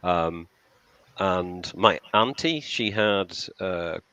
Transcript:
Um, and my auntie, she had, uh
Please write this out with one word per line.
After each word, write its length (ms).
Um, 460
and 560
my 240
auntie, 480
she 300
had, 460
uh 400